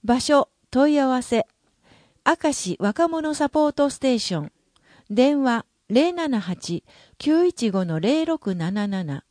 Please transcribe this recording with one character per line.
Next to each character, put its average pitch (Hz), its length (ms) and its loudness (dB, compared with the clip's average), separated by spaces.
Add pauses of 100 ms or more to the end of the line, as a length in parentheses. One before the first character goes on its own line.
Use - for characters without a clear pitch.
場 240 160 2
所、 285 300 2 (220)
問 285 220 4
い 294 60 2
合 269 80 2
わ 254 140 0
せ。 - 260 -2 (760)
明 311 260 2
石 - 280 -6
若 330 280 0
者 311 260 -4
サ 285 160 -2
ポ 302 200 2
ー - 20 -2
ト 285 180 0
ス - 100 -10
テ 262 160 0
ー 220 40 -2
シ - 160 -4
ョ 151 60 -2
ン。 147 100 -10 (580)
電 269 320 2
話、 240 240 0 (240)
零 302 240 2
七 302 280 -2
八 170 420 -8 (340)
九 320 280 2
一 247 240 0
五 185 160 0
の 160 140 -2
零 294 260 0
六 311 300 -4
七 190 320 -4
七。 175 420 -6